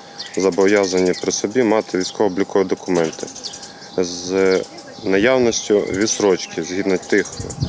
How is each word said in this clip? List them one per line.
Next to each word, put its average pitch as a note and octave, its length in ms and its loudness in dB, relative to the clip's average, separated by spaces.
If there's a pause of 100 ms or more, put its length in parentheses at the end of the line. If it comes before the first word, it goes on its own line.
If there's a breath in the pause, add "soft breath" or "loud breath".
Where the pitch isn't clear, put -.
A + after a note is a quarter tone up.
(380 loud breath)
зобов'язані F#2 840 2
при - 100 -2
собі A2+ 320 0
мати G#2+ 340 2
військово-облікові F#2+ 680 0
документи F2 640 -2 (680 loud breath)
з F#2 640 0 (440)
наявністю A2 760 4
відстрочки F#2+ 840 0
згідно F#2 340 0
тих - 300 0 (420)